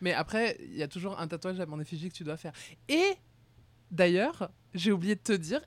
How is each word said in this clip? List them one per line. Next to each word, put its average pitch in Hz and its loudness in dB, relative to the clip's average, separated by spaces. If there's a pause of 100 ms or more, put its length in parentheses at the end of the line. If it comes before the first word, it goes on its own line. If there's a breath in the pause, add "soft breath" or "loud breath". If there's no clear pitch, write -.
Mais 180 2
après, 214 0 (100)
il - -12
y 156 -2
a 147 -2
toujours 185 -6
un 165 -4
tatouage 180 -6
à 180 -4
mon 151 -6
effigie 160 -6
que - -12
tu 170 -12
dois 151 -6
faire. 160 -10 (360 loud breath)
Et 349 4 (800)
d'ailleurs, 180 4 (240)
j'ai 185 2
oublié 196 2
de 202 -4
te - 2
dire, 190 0